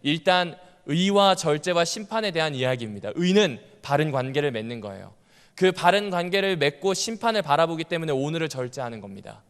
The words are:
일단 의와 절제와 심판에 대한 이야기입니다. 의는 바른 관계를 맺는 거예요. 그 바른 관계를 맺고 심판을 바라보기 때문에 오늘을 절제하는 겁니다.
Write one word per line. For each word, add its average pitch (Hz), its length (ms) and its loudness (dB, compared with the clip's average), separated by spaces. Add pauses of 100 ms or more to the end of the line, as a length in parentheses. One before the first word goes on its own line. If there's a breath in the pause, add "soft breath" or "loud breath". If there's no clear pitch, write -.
일단 170 560 0 (280 loud breath)
의와 196 500 4
절제와 170 500 0
심판에 214 460 -4
대한 156 220 0
이야기입니다. 120 600 -4
의는 180 460 2 (200)
바른 151 300 0
관계를 135 400 -2
맺는 113 300 -6
거예요. 98 320 -14 (420 soft breath)
그 185 160 4
바른 190 380 2
관계를 180 480 0
맺고 151 360 0
심판을 220 480 -2
바라보기 160 440 2
때문에 165 260 -4
오늘을 151 380 -2
절제하는 123 500 -8
겁니다. 101 500 -16